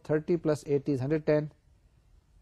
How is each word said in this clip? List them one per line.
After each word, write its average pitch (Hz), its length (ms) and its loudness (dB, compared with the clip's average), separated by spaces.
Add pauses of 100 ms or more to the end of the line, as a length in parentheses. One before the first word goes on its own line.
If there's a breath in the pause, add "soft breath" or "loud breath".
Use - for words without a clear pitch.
thirty 156 280 0
plus 156 300 -2
eighty 143 300 0
is 120 40 -4
hundred 151 260 -2
ten۔ 151 200 2 (960)